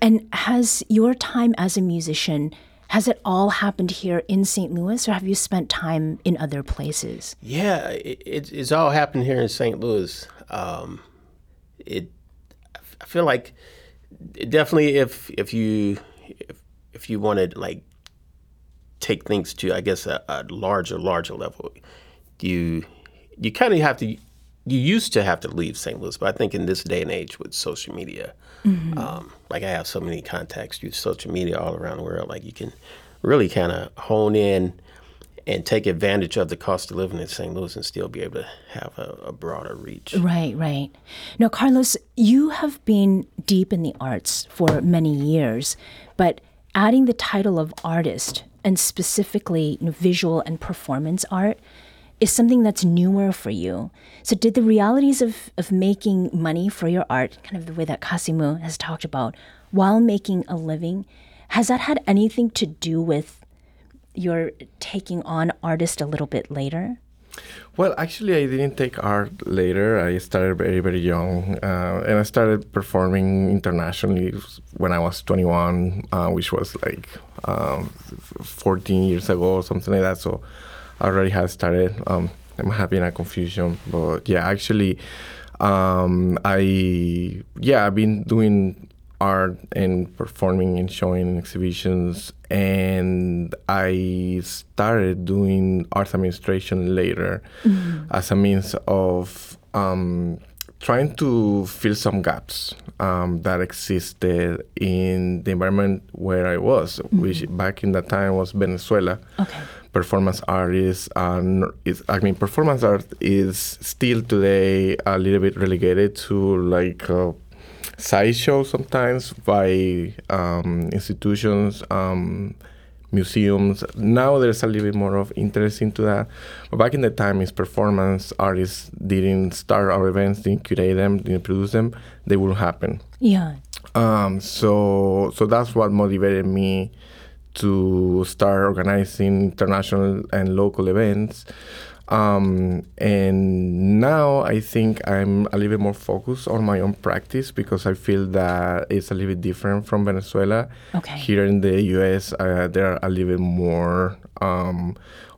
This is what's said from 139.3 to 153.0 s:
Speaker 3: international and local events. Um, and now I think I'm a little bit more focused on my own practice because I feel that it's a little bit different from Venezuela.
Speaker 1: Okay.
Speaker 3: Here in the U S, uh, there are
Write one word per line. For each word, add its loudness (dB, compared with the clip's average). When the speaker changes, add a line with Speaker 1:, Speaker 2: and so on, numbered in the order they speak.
Speaker 3:
international 0
and 0
local 2
events. 0
Um, 2
and 4
now 4
I 2
think 0
I'm 2
a 0
little 2
bit 2
more 0
focused -4
on 0
my 2
own 0
practice -4
because -2
I 2
feel 0
that 0
it's -2
a -2
little -2
bit -4
different -2
from 0
Venezuela. 0
Speaker 1:
Okay. -4
Speaker 3:
Here 2
in 4
the 4
U 2
S, 0
uh, 0
there 0
are -4